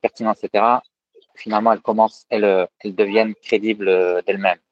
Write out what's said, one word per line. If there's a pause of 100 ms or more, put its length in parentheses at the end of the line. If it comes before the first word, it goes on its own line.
pertinentes,
et
cetera, (520)
finalement,
elles
commencent,
elles,
euh, (140)
elles
deviennent
crédibles,
euh,
d'elles-mêmes. (140)